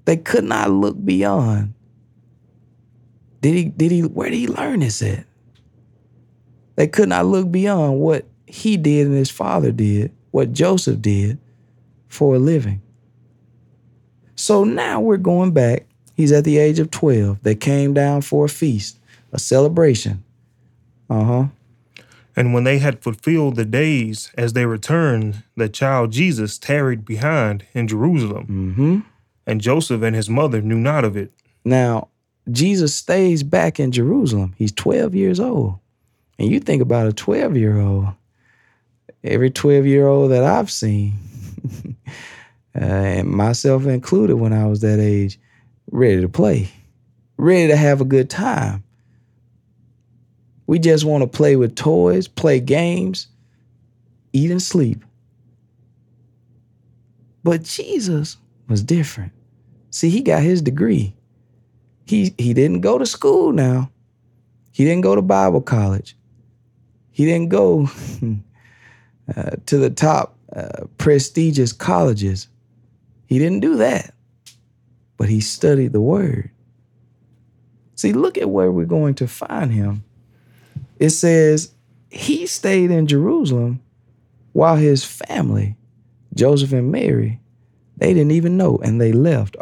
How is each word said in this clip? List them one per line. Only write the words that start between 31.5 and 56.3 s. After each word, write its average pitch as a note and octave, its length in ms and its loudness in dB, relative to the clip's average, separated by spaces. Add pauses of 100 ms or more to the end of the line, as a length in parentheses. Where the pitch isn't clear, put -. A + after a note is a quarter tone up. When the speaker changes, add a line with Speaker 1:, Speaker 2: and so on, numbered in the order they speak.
Speaker 1:
Now, A#2+ 440 0 (420)
Jesus D#3+ 440 0
stays F3 480 0
back D#3+ 380 0
in C3+ 100 0
Jerusalem. A#2+ 680 0
He's A2 160 -2
twelve - 440 -2
years F#3+ 240 0
old. C3+ 380 -2 (600)
And G#2+ 80 0
you C4+ 120 0
think D3 220 -2
about A#2+ 260 0
a G#2+ 40 -2
twelve-year-old, G#2+ 920 0 (1160)
every B2+ 260 0
twelve-year-old C#3 800 4
that B2+ 140 4
I've G3+ 260 2
seen, G#2 440 -2 (540)
<laughs> - 280 -12 (800)
uh, - 20 -6
and F#2+ 500 -2
myself A#2+ 580 0
included C#3 500 0
when A2+ 160 0
I G#2+ 140 2
was G#2+ 160 0
that G#2+ 180 2
age, G2+ 360 0 (540)
ready A2 300 2
to F#2 80 0
play, D#3 400 0 (720)
ready E3+ 280 4
to D3+ 100 6
have C#3+ 240 4
a C3 40 2
good C3 260 2
time. G#2+ 540 -4 (1800)
We E3 100 2
just D#3+ 260 4
wanna D3 220 2
play C#3+ 300 2
with A#2+ 180 0
toys, F3 540 2
play C#3+ 320 0
games, F3 680 -2 (1040)
eat D#3 200 0
and F3+ 100 -2
sleep. A#2 400 -2 (2500)